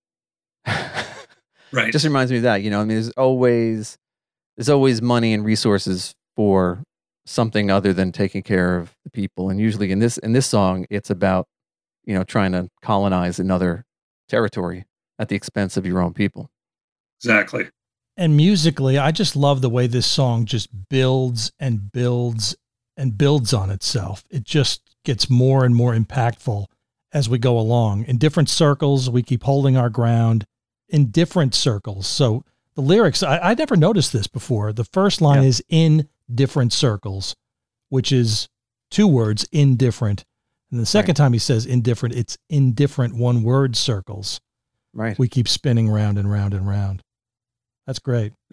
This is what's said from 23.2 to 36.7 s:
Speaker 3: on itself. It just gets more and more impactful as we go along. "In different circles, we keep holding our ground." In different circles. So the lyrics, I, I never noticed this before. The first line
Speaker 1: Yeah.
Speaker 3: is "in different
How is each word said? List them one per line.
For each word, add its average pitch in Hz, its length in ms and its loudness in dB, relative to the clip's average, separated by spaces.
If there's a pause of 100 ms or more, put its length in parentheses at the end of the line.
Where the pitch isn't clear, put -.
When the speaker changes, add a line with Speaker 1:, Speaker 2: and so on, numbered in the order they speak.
Speaker 3:
on 98 180 0
itself. 98 600 -6
It 117 140 -6
just - 380 -2 (220)
gets 123 240 -2
more 131 360 4
and 123 100 4
more 120 200 2
impactful 113 720 -2 (460)
as 139 160 0
we 123 100 0
go 120 200 2
along. 113 460 0
"In 127 140 -2
different 151 300 2
circles, 139 640 2
we 120 120 2
keep 120 200 -4
holding 139 340 2
our 120 140 2
ground." 113 560 2 (420)
In 147 220 2
different 165 420 0
circles. 101 540 -4
So 120 380 0 (320)
the 151 40 -6
lyrics, 175 400 2
I, 160 180 0
I 180 160 2
never 277 220 -2
noticed 180 360 2
this 104 160 -2
before. 107 440 -4
The 110 120 -4
first 190 360 0
line 143 220 4
Speaker 1:
Yeah. 135 60 6
Speaker 3:
is 123 200 0
"in 156 400 2 (240)
different 127 400 0